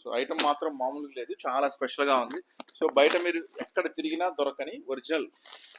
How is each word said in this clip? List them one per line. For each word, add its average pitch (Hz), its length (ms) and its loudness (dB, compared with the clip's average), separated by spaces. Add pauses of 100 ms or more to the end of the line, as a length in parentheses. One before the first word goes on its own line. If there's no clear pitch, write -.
So 120 100 -8 (100)
ఐటమ్ 147 260 0
మాత్రం 147 240 2 (100)
మామూలుగా 139 380 -4
లేదు, 120 140 -8 (120)
చాలా 139 300 2
స్పెషల్గా 139 480 0
ఉంది. 120 160 -8 (380)
So 165 80 2 (120)
బయట 147 180 8 (100)
మీరు 165 140 0 (240)
ఎక్కడ - 220 -2 (120)
తిరిగినా 160 280 0 (140)
దొరకని 139 360 -2 (180)
ఒరిజినల్, 135 320 -2 (540)